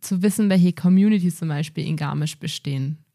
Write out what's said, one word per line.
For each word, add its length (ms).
zu 220
wissen, 260
welche 240
Communities 640
zum 100
Beispiel 360
in 120
Garmisch 420
bestehen. 600